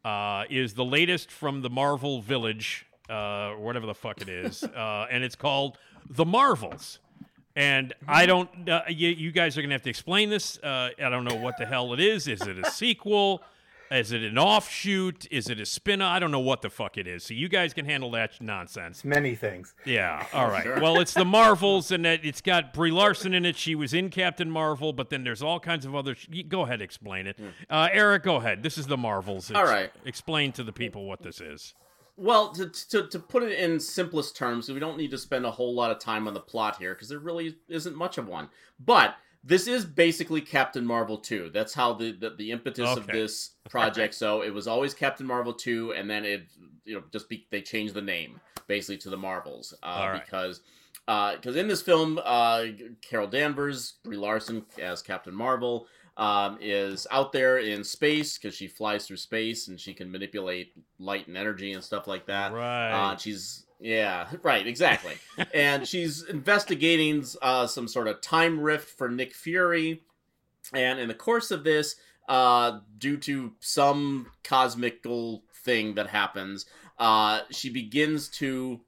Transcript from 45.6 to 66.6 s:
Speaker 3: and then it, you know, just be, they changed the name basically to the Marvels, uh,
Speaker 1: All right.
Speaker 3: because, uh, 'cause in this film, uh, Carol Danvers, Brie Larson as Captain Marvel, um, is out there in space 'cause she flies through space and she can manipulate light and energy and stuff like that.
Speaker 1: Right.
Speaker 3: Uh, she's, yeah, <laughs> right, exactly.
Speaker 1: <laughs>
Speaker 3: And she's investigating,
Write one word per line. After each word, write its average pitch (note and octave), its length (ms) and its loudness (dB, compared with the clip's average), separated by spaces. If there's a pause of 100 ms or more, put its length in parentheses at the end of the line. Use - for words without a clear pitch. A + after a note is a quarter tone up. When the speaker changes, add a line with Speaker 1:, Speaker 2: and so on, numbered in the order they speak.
Speaker 3:
and G2+ 180 -6
then G#2+ 140 -4
it, G2 240 -4 (360)
you G#2+ 120 -10
know, F#2 160 -10
just - 160 -8
be, A2 240 -12
they G2+ 100 -4
changed G#2+ 320 -4
the G#2 80 -6
name E2+ 380 -6 (260)
basically G2+ 320 -4
to F#2+ 120 -14
the F#2+ 60 -6
Marvels, E2+ 640 -8
uh, - 60 -12
Speaker 1:
All F#2 240 -2
right. F2 140 -6
Speaker 3:
because, F#2 360 -6 (460)
uh, G2+ 300 2
'cause B2+ 180 -8
in F#3+ 140 0
this F#3+ 140 0
film, D#3+ 420 4
uh, A#2 400 4 (360)
Carol G#2 280 -2
Danvers, C#3 760 -2
Brie G#2+ 140 -10
Larson A2 500 -4 (160)
as F2+ 200 -6
Captain F#2 320 -10
Marvel, A#2+ 520 -2 (300)
um, G#2 440 2
is G2 520 -2
out C#3 200 2
there C3 260 4
in G#2 260 -2
space D3+ 540 0
'cause G2+ 180 -8
she G2 100 -12
flies G#2 400 -4
through F#2+ 120 -14
space A2 500 -4
and F2+ 120 -14
she F#2+ 140 -14
can F#2 160 -12
manipulate F#2 600 -6 (260)
light G2 300 -6
and F2+ 80 -12
energy G2 380 -4
and F#2 100 -10
stuff G2+ 240 -8
like F#2 180 -8
that. G2 260 -2
Speaker 1:
Right. A#2+ 380 -4
Speaker 3:
Uh, G2 260 0
she's, - 500 -10 (120)
yeah, G#2 480 0 (100)
<laughs> F3+ 60 -16
right, A2+ 240 2
exactly. A#2+ 480 2 (220)
Speaker 1:
<laughs> - 180 -4
Speaker 3:
And C#3+ 320 4
she's E3 380 -4
investigating, D#3 1000 2 (160)